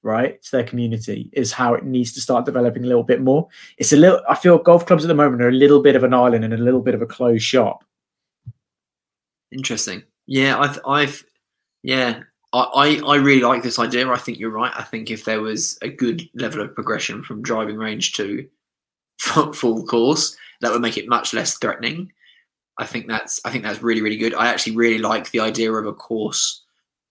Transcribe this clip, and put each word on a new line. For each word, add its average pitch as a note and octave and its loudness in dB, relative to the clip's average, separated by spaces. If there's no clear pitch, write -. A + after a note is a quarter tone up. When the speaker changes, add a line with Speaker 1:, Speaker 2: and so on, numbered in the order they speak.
Speaker 1:
right? A2+ -2
It's - -18
their B2+ 0
community A2+ -6
is B2+ -2
how B2 0
it - -2
needs B2+ -2
to - -12
start A#2+ 0
developing A#2+ -2
a - -4
little A#2+ 2
bit B2+ 2
more. C#3 2
It's - 2
a - 8
little, F3 8
I - 4
feel F3 6
golf F3 6
clubs D#3+ 4
at E3+ -4
the E3 2
moment C#3 2
are A#2+ 4
a B2 4
little C#3+ 8
bit C3+ 6
of B2 4
an B2 4
island B2 4
and A2 -2
a A#2 -4
little B2 2
bit A#2+ 0
of G#2+ -4
a A#2 -4
closed A#2 0
shop. - 0
Speaker 2:
Interesting. A2+ -8
Yeah, C3+ 0
I've, C#3+ -2
I've, C#3+ -2
yeah, B2+ -4
I, B2 0
I, C#3+ 4
I - 4
really C#3 6
like A#2+ 2
this A#2+ -6
idea. B2 -2
I A#2+ 0
think A#2+ -10
you're A2+ -8
right. A2+ -4
I B2+ -10
think A2 -12
if A2 -10
there A2 -4
was G#2+ -6
a - -8
good A2+ -4
level A2+ -8
of - -10
progression A2 -8
from G#2+ -14
driving A2 -4
range G#2+ -6
to G2+ -6
<laughs> - -20
fu-, D3+ 0
full A2+ -2
course, B2+ 0
that A#2+ -2
would A#2+ -2
make A2+ -4
it G#2+ -8
much A#2 -2
less - -4
threatening. C#3+ -6
I A2+ -8
think A2+ -10
that's, A2 -8
I A#2+ -6
think A2+ -8
that's G#2+ -8
really, A2+ 0
really G#2+ -2
good. A2 -4
I A#2 -2
actually A2 -4
really A2+ 2
like A2 -4
the A2+ -2
idea A2 -2
of A2 -4
a G2+ -8
course - -6